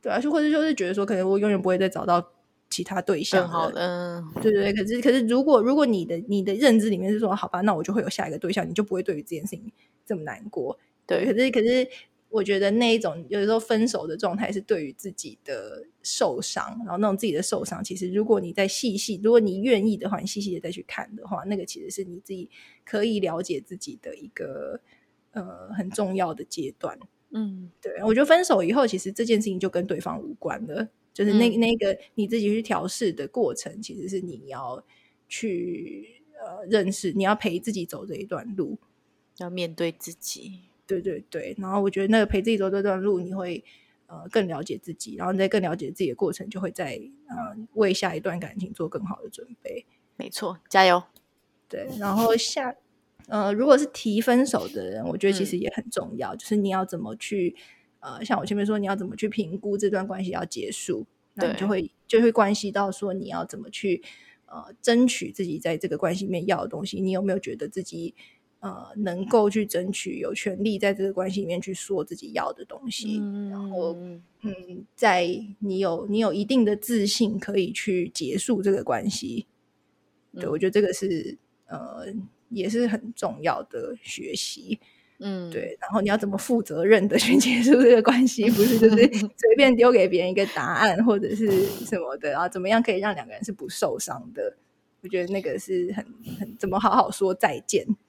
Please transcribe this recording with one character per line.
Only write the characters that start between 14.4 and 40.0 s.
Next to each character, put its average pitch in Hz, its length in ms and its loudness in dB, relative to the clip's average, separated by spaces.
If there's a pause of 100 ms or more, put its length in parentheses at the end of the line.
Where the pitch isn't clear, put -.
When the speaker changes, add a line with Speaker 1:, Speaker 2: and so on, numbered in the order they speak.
Speaker 1:
是 208 100 -4
对 175 260 0
于 127 60 -10
自 - 180 -12
己 - 340 -14
的 120 400 -10 (160)
受 175 400 0
伤， - 420 -6
然 214 40 -10
后 175 100 -4
那 208 100 2
种 196 80 2
自 220 120 -2
己 185 40 0
的 156 120 -2
受 - 200 -2
伤， - 200 -8
其 185 120 -10
实 185 160 -6
如 208 140 0
果 220 140 6
你 175 120 -6
再 196 160 2
细 202 300 -2
细， 208 260 -6
如 214 80 6
果 240 80 10
你 196 220 0
愿 220 240 4
意 220 120 2
的 - 120 -6
话， 202 100 -4
你 - 60 -8
细 202 160 -6
细 196 140 -4
的 - 40 -8
再 170 120 -8
去 - 160 -12
看 - 280 -12
的 - 120 -16
话， 180 180 -8
那 202 100 -4
个 190 80 -6
其 - 160 -12
实 185 120 -12
是 196 140 -8
你 175 160 -14
自 - 120 -12
己 180 160 -12 (340)
可 208 200 -2
以 220 160 0
了 165 200 -2
解 156 220 -4
自 - 160 -16
己 120 240 -14
的 78 140 -14
一 - 140 -20
个， 73 500 -10 (540)
呃， 185 420 -12
很 185 160 -4
重 190 240 -4
要 175 180 0
的 - 100 -12
阶 - 360 -8
段。 - 180 -8 (360)
Speaker 2:
嗯。 190 360 -6 (120)
Speaker 1:
对， - 100 -8 (120)
我 220 100 4
觉 254 80 6
得 294 40 8
分 330 200 8
手 233 180 4
以 170 80 2
后， 254 160 4
其 220 100 -2
实 190 140 -6
这 226 140 -2
件 226 160 4
事 - 40 -2
情 185 140 -4
就 190 100 0
跟 180 160 -2
对 190 140 -4
方 180 220 -6
无 - 140 -12
关 - 320 -6
了， 220 200 -4 (260)
就 196 120 0
是 208 80 4
那， 233 160 8
Speaker 2:
嗯。 220 100 2
Speaker 1:
那 226 180 4
个 196 200 0 (180)
你 208 120 0
自 226 120 0
己 202 80 0
去 214 140 0
调 190 260 -4
试 185 240 -2
的 143 160 -8
过 220 260 0
程， - 280 -12
其 - 200 -12
实 180 60 -8
是 190 140 -6
你 147 260 -12
要 127 340 -10 (460)
去， 185 960 -8 (180)
呃， 190 280 -14
认 196 240 2
识， 190 220 -4
你 190 100 0
要 202 120 4
陪 185 240 -2
自 226 140 -6
己 180 120 -4
走 - 200 -12
这 185 100 -10
一 - 80 -10
段 196 320 -8
路。 185 220 -4 (640)
Speaker 2:
要 180 100 -10
面 175 260 -4
对 165 160 -2
自 170 220 -14